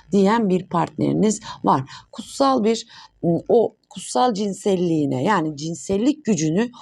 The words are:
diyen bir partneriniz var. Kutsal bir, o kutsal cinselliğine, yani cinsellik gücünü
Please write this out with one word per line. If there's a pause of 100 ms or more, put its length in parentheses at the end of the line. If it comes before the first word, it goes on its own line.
(120)
diyen
bir
partneriniz (240)
var. (220)
Kutsal
bir, (640)
o (140)
kutsal
cinselliğine,
yani
cinsellik
gücünü (100)